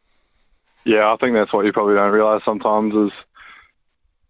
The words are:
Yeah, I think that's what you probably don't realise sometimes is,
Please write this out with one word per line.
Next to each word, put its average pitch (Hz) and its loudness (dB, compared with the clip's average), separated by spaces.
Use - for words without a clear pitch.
Yeah, 107 2
I 113 0
think 123 -2
that's 107 0
what 104 0
you 104 0
probably 104 0
don't 101 2
realise 107 0
sometimes 107 -2
is, 104 0